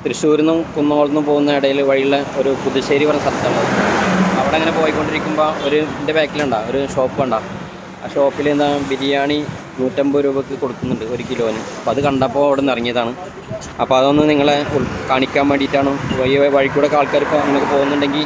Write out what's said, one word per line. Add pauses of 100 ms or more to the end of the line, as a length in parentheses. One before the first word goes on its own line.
തൃശ്ശൂരിൽ
നിന്നും (160)
കുന്നംകുളത്ത്
നിന്നും
പോകുന്ന
ഇടയിൽ (120)
വഴിയുള്ള (240)
ഒരു (140)
പുതുശ്ശേരി
പറഞ്ഞ
സ്ഥലത്താണ്. (800)
അവിടെ
അങ്ങനെ
പോയിക്കൊണ്ടിരിക്കുമ്പോൾ (160)
ഒരു, (220)
എൻ്റെ
ബാക്കിലുണ്ടാ (120)
ഒരു (140)
ഷോപ്പ്
കണ്ടാ. (640)
ആ
ഷോപ്പിൽ
എന്താ (220)
ബിരിയാണി (400)
നൂറ്റമ്പത്
രൂപക്ക്
കൊടുക്കുന്നുണ്ട്
ഒരു
കിലോന്. (180)
അപ്പോൾ
അത്
കണ്ടപ്പോൾ
അവിടെ
നിന്ന്
ഇറങ്ങിയതാണ്. (680)
അപ്പോൾ
അതൊന്ന്
നിങ്ങളെ (180)
ഉൾ-, (180)
കാണിക്കാൻ
വേണ്ടിയിട്ടാണ്. (280)
വഴി, (220)
വഴി
കൂടെ
ഒക്കെ
ആൾക്കാർ
ഇപ്പോൾ
അങ്ങനെയൊക്കെ
പോകുന്നുണ്ടെങ്കിൽ